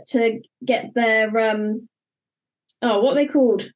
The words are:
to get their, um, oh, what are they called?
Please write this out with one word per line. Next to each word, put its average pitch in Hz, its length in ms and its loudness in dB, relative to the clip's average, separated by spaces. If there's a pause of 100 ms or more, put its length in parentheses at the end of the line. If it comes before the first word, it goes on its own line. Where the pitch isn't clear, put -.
to 226 340 -2 (220)
get 240 320 -2
their, 220 420 0
um, 220 500 -2 (960)
oh, 220 200 0
what 262 100 2
are 262 40 -2
they 285 120 2
called? 247 480 0